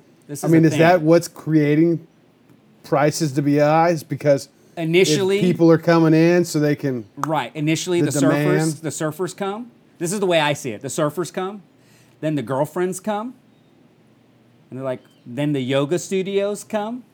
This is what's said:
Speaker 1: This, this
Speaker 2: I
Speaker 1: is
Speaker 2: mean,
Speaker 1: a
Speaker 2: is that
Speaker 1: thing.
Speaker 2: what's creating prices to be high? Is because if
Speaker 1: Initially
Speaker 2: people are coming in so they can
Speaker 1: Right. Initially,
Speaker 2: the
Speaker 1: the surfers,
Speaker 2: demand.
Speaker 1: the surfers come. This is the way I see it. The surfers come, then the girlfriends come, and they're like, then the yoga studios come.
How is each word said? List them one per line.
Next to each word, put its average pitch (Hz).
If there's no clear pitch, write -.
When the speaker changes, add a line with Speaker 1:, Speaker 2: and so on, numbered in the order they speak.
Speaker 1:
This, 147
this -
Speaker 2:
I -
Speaker 1:
is 160
Speaker 2:
mean, 165
Speaker 1:
a 160
Speaker 2:
is 147
that 170
Speaker 1:
thing. 151
Speaker 2:
what's 170
creating 156
prices 147
to 147
be 143
high? 160
Is 160
because 139
if 170
Speaker 1:
Initially 185
Speaker 2:
people 165
are 160
coming 165
in 170
so 160
they 147
can 127
Speaker 1:
Right. 147
Initially, 160
Speaker 2:
the 151
Speaker 1:
the 131
surfers, 147
Speaker 2:
demand. 156
Speaker 1:
the 160
surfers 160
come. 208
This 170
is 214
the 196
way 170
I 147
see 139
it. 101
The 135
surfers 151
come, 190
then 156
the 135
girlfriends 151
come, 214
and 127
they're 135
like, 127
then 143
the 139
yoga 139
studios 196
come. 220